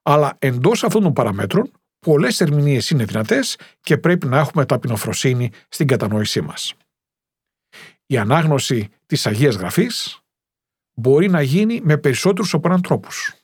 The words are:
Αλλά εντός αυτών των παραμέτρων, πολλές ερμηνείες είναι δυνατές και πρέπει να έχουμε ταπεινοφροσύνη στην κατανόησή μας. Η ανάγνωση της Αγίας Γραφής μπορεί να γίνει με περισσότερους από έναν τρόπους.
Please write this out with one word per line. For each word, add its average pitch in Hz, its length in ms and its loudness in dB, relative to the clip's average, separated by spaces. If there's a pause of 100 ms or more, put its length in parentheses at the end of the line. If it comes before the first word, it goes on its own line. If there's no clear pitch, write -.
Αλλά 147 380 2
εντός 139 440 0
αυτών 220 200 2
των 156 100 2
παραμέτρων, 110 580 -2 (280)
πολλές 202 420 2
ερμηνείες 147 480 2
είναι 131 160 2
δυνατές 113 520 -2 (220)
και - 180 0
πρέπει 170 300 0
να 127 100 0
έχουμε 143 280 0
ταπεινοφροσύνη 123 880 -2 (180)
στην - 180 -2
κατανόησή 107 540 0
μας. - 320 -10 (1300)
Η 127 120 -2
ανάγνωση 131 720 0 (160)
της - 220 -2
Αγίας 110 280 2
Γραφής 98 640 -4 (720)
μπορεί 139 360 2
να 170 120 2
γίνει 214 420 0
με 151 140 2
περισσότερους 175 560 0
από 175 140 -2
έναν 180 140 2
τρόπους. - 520 -4 (100)